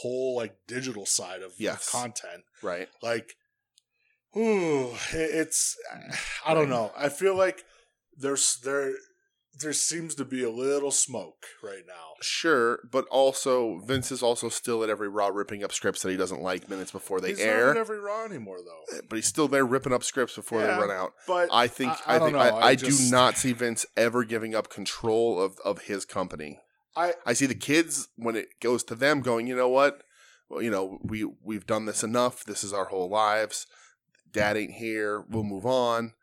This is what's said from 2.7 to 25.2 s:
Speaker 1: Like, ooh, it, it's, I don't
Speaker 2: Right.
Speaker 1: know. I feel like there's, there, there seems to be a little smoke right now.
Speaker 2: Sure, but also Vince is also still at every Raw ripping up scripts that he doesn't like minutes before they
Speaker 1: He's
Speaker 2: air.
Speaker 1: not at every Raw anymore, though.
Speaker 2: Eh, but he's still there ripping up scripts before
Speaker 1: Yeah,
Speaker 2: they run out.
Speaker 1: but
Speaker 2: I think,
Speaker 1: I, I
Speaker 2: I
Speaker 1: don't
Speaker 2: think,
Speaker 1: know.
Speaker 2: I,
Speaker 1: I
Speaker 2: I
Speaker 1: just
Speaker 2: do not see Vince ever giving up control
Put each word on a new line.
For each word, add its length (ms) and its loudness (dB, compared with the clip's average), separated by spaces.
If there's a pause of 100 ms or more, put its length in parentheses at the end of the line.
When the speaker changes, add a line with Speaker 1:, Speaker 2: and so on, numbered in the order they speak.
Speaker 1:
Like, 320 -4 (1040)
ooh, 540 2 (220)
it, 220 0
it's, 420 0 (680)
I 80 4
don't 100 6
Speaker 2:
Right. 60 2
Speaker 1:
know. 260 0
I 120 0
feel 260 2
like 300 2 (520)
there's, 460 0
there, 300 -2 (680)
there 120 -4
seems 420 -2
to 100 -6
be 200 -4
a 60 -2
little 420 -2
smoke 540 -4 (180)
right 200 -14
now. 360 -20
Speaker 2:
Sure, 580 2 (140)
but 140 0
also 720 2
Vince 320 -2
is 100 -8
also 260 2
still 360 -2
at 60 0
every 180 -2
Raw 200 0
ripping 360 -4
up 80 -6
scripts 300 -2
that 80 -2
he 60 0
doesn't 260 -2
like 260 -4
minutes 240 -8
before 280 -4
they 100 -2
Speaker 1:
He's 100 -2
Speaker 2:
air. 260 4
Speaker 1:
not 60 6
at 60 2
every 200 -4
Raw 260 -6
anymore, 400 -12
though. 320 -16
Speaker 2:
Eh, 120 -12
but 80 -6
he's 100 -2
still 220 2
there 180 4
ripping 260 0
up 120 2
scripts 320 -2
before 240 -2
Speaker 1:
Yeah, 60 2 (100)
Speaker 2:
they 60 2
run 100 0
out. 200 -4 (140)
Speaker 1:
but 260 2
Speaker 2:
I 140 8
think, 240 -2 (160)
Speaker 1:
I, 60 4
I 20 8
Speaker 2:
I 60 8
Speaker 1:
don't 80 6
Speaker 2:
think, 80 2
Speaker 1:
know. 60 6
Speaker 2:
I, 60 8
Speaker 1:
I 200 6
Speaker 2:
I 80 10
Speaker 1:
just 300 2
Speaker 2:
do 40 4
not 260 6
see 160 0
Vince 320 -2 (120)
ever 260 4
giving 320 -4
up 140 -2
control 760 0